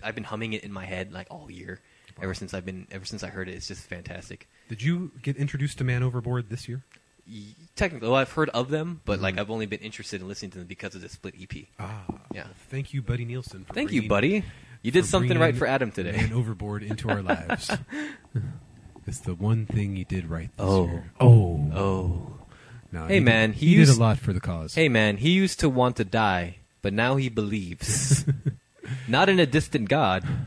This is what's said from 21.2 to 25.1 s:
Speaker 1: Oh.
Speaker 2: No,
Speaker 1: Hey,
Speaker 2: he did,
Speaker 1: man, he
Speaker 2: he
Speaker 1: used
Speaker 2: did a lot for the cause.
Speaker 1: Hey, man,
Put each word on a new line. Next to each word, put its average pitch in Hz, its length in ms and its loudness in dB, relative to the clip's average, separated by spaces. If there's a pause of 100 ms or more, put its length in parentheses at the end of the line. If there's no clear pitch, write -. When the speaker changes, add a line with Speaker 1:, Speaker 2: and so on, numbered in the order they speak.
Speaker 1:
Oh. 92 600 -2 (580)
Speaker 2:
No, 82 160 -8
Speaker 1:
Hey, 190 80 0
Speaker 2:
he 196 40 6
did, 147 60 4
Speaker 1:
man, 110 280 6
he 151 160 0
Speaker 2:
he 175 60 10
Speaker 1:
used 143 180 12
Speaker 2:
did 117 40 4
a 113 40 4
lot 110 180 4
for - 140 -2
the 90 60 -2
cause. 82 360 -6
Speaker 1:
Hey, 160 120 4
man, 107 300 4